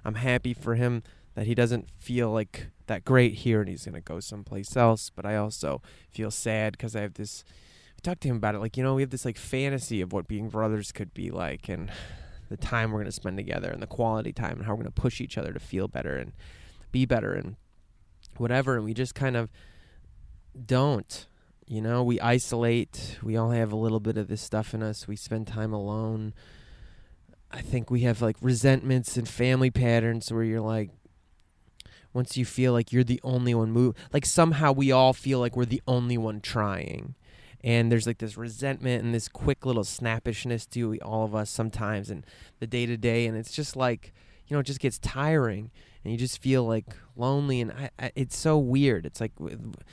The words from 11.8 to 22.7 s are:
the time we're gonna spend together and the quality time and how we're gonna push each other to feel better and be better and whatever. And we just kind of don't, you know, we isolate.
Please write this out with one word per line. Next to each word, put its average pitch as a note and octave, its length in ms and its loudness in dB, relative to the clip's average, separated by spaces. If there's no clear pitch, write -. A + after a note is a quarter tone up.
the A2 80 -8
time A2+ 340 -2
we're G#2+ 100 -2
gonna G2+ 120 -6
spend F#2+ 240 -6
together F2 340 -4
and E2 100 -6
the G#2+ 60 -8
quality A2 460 -2
time - 240 -4
and G#2 100 -6
how A2 60 -2
we're A2 100 -4
gonna - 80 -6
push - 300 0
each - 180 -8
other D#2 140 -6
to - 80 -8
feel F#2+ 260 -4
better - 300 -4
and - 160 -8
be B2+ 160 2
better A2+ 260 0
and F#2+ 220 -6
whatever. B2 360 2
And A2+ 100 0
we A2 100 -4
just B2 200 -4
kind C3 220 0
of A2+ 140 -2
don't, C3 600 0
you G#2+ 160 -4
know, A#2+ 200 2
we A#2+ 180 2
isolate. A#2 1040 0